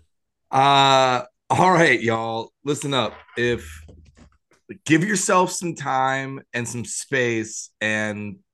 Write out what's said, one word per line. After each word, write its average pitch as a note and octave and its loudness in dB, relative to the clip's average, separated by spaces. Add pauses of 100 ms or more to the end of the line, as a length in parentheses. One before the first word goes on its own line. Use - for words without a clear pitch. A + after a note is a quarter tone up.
(500)
Uh, C3+ 4 (260)
all F3 4
right, D#3 4
y'all. A2+ -4 (120)
Listen C#3+ -4
up. A#2 -2 (220)
If, A#2+ -4 (1000)
give D#3+ 2
yourself G3 0
some E3+ -6
time C3+ -4 (120)
and A#2+ -4
some A2+ -8
space, A#2 -4 (100)
and G#2+ -4 (180)